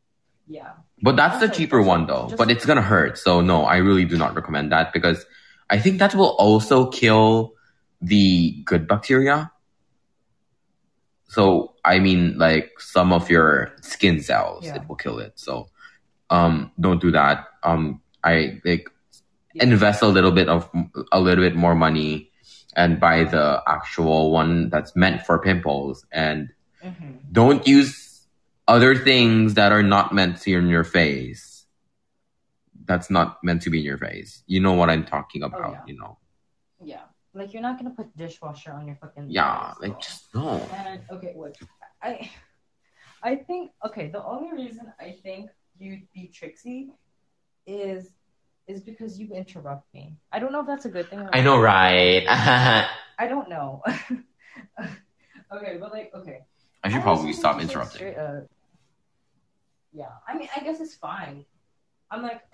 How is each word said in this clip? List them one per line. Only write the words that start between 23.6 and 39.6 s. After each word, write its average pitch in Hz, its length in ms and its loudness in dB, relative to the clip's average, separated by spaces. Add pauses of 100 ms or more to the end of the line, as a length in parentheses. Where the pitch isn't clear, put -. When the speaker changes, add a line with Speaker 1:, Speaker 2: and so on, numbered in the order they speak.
Speaker 2:
actual 78 640 0
one 82 400 0
that's 78 240 -4
meant 90 320 0
for 85 140 2
pimples. 73 720 -4
And 76 400 -4 (320)
Speaker 1:
Mm-hmm. 151 480 -18
Speaker 2:
don't 127 340 4
use - 600 2 (420)
other 123 260 6
things 117 600 4
that 101 180 4
are 104 100 4
not 101 320 2
meant 90 240 0
to - 60 -20
be 95 100 0
in 87 140 2
your 85 160 2
face. 71 800 -4 (1200)
That's 90 260 -4
not 87 320 -2
meant 87 200 -2
to 85 80 -6
be 80 80 -2
in 76 60 -6
your 69 140 -8
face. - 480 -14
You 95 140 -2
know 95 140 2
what 85 160 2
I'm 80 140 0
talking 71 380 -10
Speaker 1:
Oh, 71 40 -8
Speaker 2:
about, - 260 -10
Speaker 1:
yeah. - 140 -20
Speaker 2:
you - 120 -18
know? 52 200 -20 (640)
Speaker 1:
Yeah. 151 220 -20 (300)
Like, 196 200 -16
you're 226 100 -14
not 254 160 -8
gonna 247 160 -14
put 208 220 -18
dishwasher 156 560 -18
on 147 140 -18
your 143 100 -16
fucking 143 340 -20
Speaker 2:
Yeah, - 440 -4